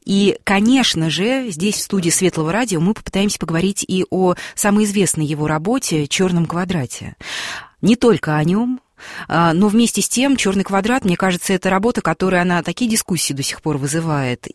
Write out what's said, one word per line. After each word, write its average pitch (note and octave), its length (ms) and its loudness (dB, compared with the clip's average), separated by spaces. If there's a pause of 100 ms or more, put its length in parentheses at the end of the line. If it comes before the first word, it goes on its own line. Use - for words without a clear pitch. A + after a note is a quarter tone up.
И, G3 400 2
конечно G3+ 680 2
же, A#3 400 -2
здесь, F#3+ 240 -2
в - 80 -6
студии F3 260 -2
Светлого E3 420 0
Радио, G#3 280 -2
мы F#3 160 2
попытаемся - 420 -2
поговорить E3+ 500 -2
и F#3 220 0
о F3+ 240 2 (220)
самой G#3+ 300 2
известной F#3 400 0
его D3+ 200 -2
работе D#3 600 0
"Чёрном F3 400 2
квадрате". D#3 680 -6 (680)
Не A3+ 140 4
только E3+ 400 2
о D3+ 80 2
нём, A#3 360 0 (480)
а, E3 260 2
но G3 140 4
вместе G#3+ 340 2
с - 60 -2
тем C4+ 300 0
"Чёрный F#3+ 260 0
квадрат", G3 400 0
мне F3 140 2
кажется, F#3+ 340 -2
это F#3 180 0
работа, G3 320 0
которая, F3+ 400 0
она F3 220 0
такие A3 260 -2
дискуссии G3 440 -2
до C#3 100 -4
сих - 180 -8
пор D3 160 -2
вызывает. C#3+ 760 -2